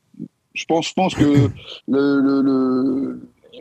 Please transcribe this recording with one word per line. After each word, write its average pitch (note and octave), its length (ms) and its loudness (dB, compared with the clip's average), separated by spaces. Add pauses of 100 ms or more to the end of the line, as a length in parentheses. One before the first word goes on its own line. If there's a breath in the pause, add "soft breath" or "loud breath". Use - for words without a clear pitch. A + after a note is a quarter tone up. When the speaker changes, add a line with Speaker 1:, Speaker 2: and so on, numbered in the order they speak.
(540)
Speaker 1:
je - 120 -10
pense, D#3+ 220 0
je - 60 -10
pense F#3 200 0
que - 100 0
Speaker 2:
<laughs> C#3+ 680 0
Speaker 1:
le, C#3 320 2
le, C#3 200 2
le, C3 880 0 (320)